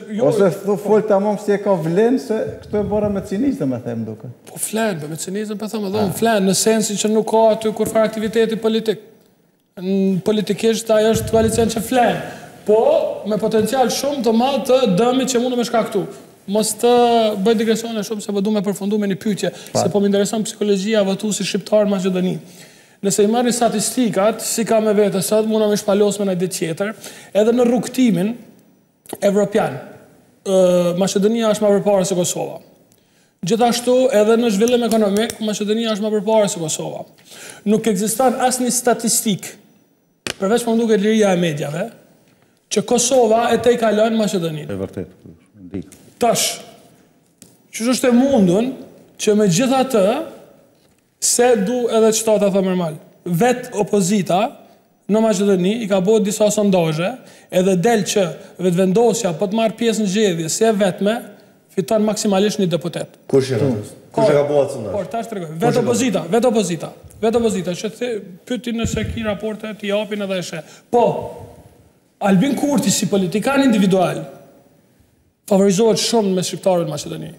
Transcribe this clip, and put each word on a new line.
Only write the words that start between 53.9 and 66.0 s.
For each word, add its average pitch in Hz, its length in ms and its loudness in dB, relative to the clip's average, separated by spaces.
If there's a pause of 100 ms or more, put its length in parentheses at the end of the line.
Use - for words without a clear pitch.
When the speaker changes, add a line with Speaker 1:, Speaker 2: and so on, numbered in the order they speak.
Speaker 1:
në 214 100 2
Maqedoni 202 520 2 (100)
i 202 80 -6
ka 196 140 2
bërë 214 240 4
disa 208 260 0
sondazhe, 180 560 2 (400)
edhe 185 260 2
del 208 320 2
që 202 160 2 (360)
vetvendosja 185 760 2
po 202 140 -2
të 220 80 -2
marrë 226 240 0
pjesë 214 220 0
në 185 100 -2
zgjedhje 170 400 0
si 220 100 0
e 226 60 4 (100)
vetme, 202 360 0 (580)
fiton 214 320 0
maksimalisht 208 560 0
një 180 80 0
deputet. - 480 -6 (100)
Speaker 4:
Kush 135 240 2
janë 131 160 0
ata? 107 300 -6 (160)
Kush 220 160 4
e 147 80 4
ka 143 100 2
bërë 147 140 2
atë 123 140 -4
sondazh? 110 180 -8
Speaker 1:
Por, 196 180 -6
tash 233 160 -6
tregoj. 175 220 -10
Speaker 4:
Kush 160 80 -12
e 226 80 0
Speaker 1:
Vet 240 100 2
Speaker 4:
ka 240 80 2
Speaker 1:
opozita, 208 460 0